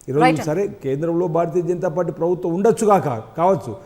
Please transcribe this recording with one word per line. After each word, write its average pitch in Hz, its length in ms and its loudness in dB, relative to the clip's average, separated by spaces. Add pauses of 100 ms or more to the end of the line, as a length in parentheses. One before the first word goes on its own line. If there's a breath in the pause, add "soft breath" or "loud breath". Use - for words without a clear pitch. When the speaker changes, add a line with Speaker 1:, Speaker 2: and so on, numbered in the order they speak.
Speaker 1:
ఈరోజు 139 160 2
Speaker 2:
రైట్. 160 200 2
Speaker 1:
సరే 170 240 -2
కేంద్రంలో 165 580 -2
భారతీయ 170 360 0
జనతా 175 260 -2
పార్టీ 151 240 -2
ప్రభుత్వం 170 420 -2
ఉండొచ్చుగా 202 440 4
కా-, 120 380 -4
కావచ్చు, 160 500 0